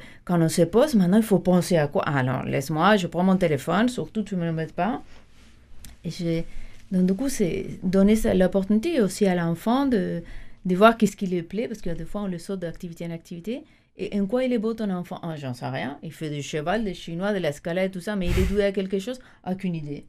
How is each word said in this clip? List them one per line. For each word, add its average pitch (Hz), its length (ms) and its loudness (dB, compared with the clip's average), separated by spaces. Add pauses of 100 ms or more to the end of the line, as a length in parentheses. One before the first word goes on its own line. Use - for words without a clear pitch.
(260)
quand 175 140 2
on 165 100 4
se 175 120 4
pose, 220 320 4
maintenant, 190 240 6
il 226 60 6
faut 196 160 4
penser 180 380 4
à 147 100 2
quoi ? - 180 -2
Ah 143 160 2
non, 131 220 -2
laisse-moi, 156 540 2
je 180 100 -2
prends 170 160 -2
mon 190 140 6
téléphone, 175 520 0
surtout, 214 320 -4
tu 190 140 -8
me 175 100 -2
le 165 60 -2
mets 160 160 -4
pas. 196 340 -4 (1040)
Et 170 80 -6
je... 165 300 -2 (500)
Donc, 185 160 4
du 190 60 2
coup, 262 160 -2
c'est - 360 0 (180)
donner 196 320 6
ça, 220 180 2
l'opportunité 196 680 2
aussi 196 240 2
à 185 100 4
l'enfant 180 500 0
de, 180 360 0 (440)
de 180 100 2
voir 220 220 6
qu'est-ce 202 200 2
qui 202 100 -4
lui 175 160 -2
plaît, 196 240 -6
parce 226 140 -12
que 190 80 -4
des 160 160 -6
fois, 208 160 -8
on 202 60 -6
le 180 120 -6
saute 196 200 -8
d'activité 170 460 -10
en 170 60 -8
activité. 175 520 -10 (380)
Et 196 180 -6
en 196 60 2
quoi 247 200 0
il 247 80 0
est 233 60 0
beau, 220 140 -2
ton 220 180 -4
enfant ? 175 320 -6
Ah, 160 120 -8
j'en 139 180 -8
sais 131 140 -8
rien. 143 360 -6
Il 160 100 -12
fait 156 160 -8
du 147 120 -6
cheval, 170 440 -2
des 185 80 -4
chinois, 180 400 -4
de 202 60 -2
l'escalade, 170 520 -2
tout 190 80 -8
ça, 214 160 -6
mais 185 120 0
il 180 120 4
est 190 100 4
doué 202 140 2
à 202 80 2
quelque 196 260 -2
chose ? 196 220 -6 (300)
Aucune 185 260 -2
idée. 147 340 -8